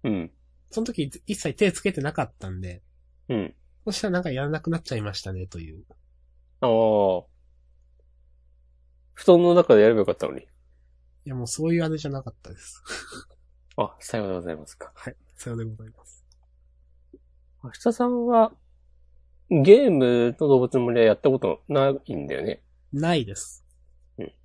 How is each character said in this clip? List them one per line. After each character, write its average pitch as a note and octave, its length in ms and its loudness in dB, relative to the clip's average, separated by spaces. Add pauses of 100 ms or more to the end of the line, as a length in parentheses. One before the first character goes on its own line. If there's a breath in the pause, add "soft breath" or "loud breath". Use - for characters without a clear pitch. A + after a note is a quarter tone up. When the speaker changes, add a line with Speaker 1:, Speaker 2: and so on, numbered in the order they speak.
Speaker 1:
う A#2 60 -4
ん。 F2 220 -6 (400)
Speaker 2:
そ A3 100 -6
の A#3 60 -6
時 F#3 240 -8 (160)
一 G#3 80 -6
切 D3+ 180 -8
手 G3 180 0
つ - 100 -12
け G3 120 -2
て C#3+ 80 -6
な D3 100 -4
か D3+ 120 -4
っ - 140 -10
た - 120 -14
ん F#2 120 -12
で。 F2+ 200 -14 (480)
Speaker 1:
う B2+ 60 -2
ん。 G2 200 -6 (300)
Speaker 2:
そ G#3+ 60 -6
し - 100 -8
た G#3+ 60 -6
ら F#3+ 40 -2
な F3+ 100 -2
ん - 20 -8
か E3 80 -6
や C3 100 -6
ら C#3+ 80 -4
な D#3 120 -6
く - 80 -8
な E3 100 -4
っ - 20 -12
ち - 120 -10
ゃ - 40 -6
い G#2+ 40 -4
ま G#2 120 -8
し - 80 -12
た F#2+ 100 -12
ね、 F#2 160 -10
と E2+ 120 -16
い D#2+ 140 -16
う。 - 100 -20 (800)
Speaker 1:
あ C3 60 0
あ。 - 20 2 (2500)
布 - 120 -10
団 F3 180 8
の F3 100 4
中 E3+ 220 6
で G#2 60 8
や G#2+ 80 8
れ A#2 40 4
ば A2 60 0
よ F#2+ 60 2
か E2+ 80 -2
っ - 20 -2
た D2 120 -8
の C2+ 60 -8
に。 C2 80 -14
Speaker 2:
い - 40 -20 (800)
や、 C3 100 -12
も B2 80 -10
う A#2 40 -12
そ D#3 180 -8
う E3 80 0
い E3+ 60 0
う E3 40 -2
あ D#3 60 -4
れ D#3+ 80 -6
じ D3+ 100 -10
ゃ C#3 40 -6
な C3+ 120 -10
か A#2+ 80 -14
っ - 100 -20
た - 80 -18
で - 80 -18
す。 - 240 -20 (460 loud breath)
Speaker 1:
<laughs> - 500 -20
あ、 - 220 -6
さ - 180 -8
よ G#2+ 80 -4
う - 40 -6
で F#2 60 -6
ご F2 60 -6
ざ F2 100 -10
い D#2 40 -8
ま D2+ 120 -18
す - 100 -20
か。 - 180 -20
Speaker 2:
は - 140 -16
い。 B3+ 60 -20 (200)
さ - 140 -14
よ A#2+ 60 -8
う A#2 40 -10
で A2+ 60 -10
ご A2 100 -14
ざ A2 100 -20
い A2 100 -20
ま - 100 -20
す。 - 200 -20 (1400)
Speaker 1:
明 C3 80 -14
日 - 220 -2
さ A#3+ 120 -2
ん B3 200 -4
は、 A#3 280 4 (960)
ゲ G3 380 8
ー G3+ 40 2
ム B2 480 2
の D#3 80 0
動 C3+ 120 6
物 B2+ 160 -2
の B2+ 60 2
森 A#2+ 180 0
は A2+ 60 6
や G#2+ 80 6
っ - 80 -2
た C#3+ 80 4
こ C3 100 0
と F#2 280 -4
な C#3 260 0 (120)
い - 100 -10
ん C#2+ 120 -8
だ C2+ 80 -8
よ C2+ 60 -6
ね。 F#2+ 220 -8 (300)
Speaker 2:
な E3 220 -2
い C3 100 -2
で G2 100 -14
す。 - 300 -18 (520)
Speaker 1:
う G2+ 60 -12
ん。 - 100 -14 (120)